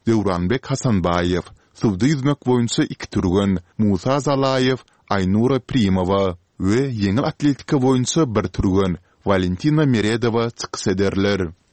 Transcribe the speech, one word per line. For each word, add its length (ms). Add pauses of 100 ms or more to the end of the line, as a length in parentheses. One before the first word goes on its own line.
Dewranbek 640
Hasanbayew, 760 (280)
suwda 320
ýüzmek 400
boýunça 380
iki 260
türgün, 480 (200)
Musa 420
Zalayew, 580 (320)
Aynura 500
Primova 760 (220)
we 300
ýeňil 360
atletika 520
boýunça 580
bir 140
türgün, 480 (300)
Valentina 600
Meredova 640
çykys 360
ederler. 540 (320)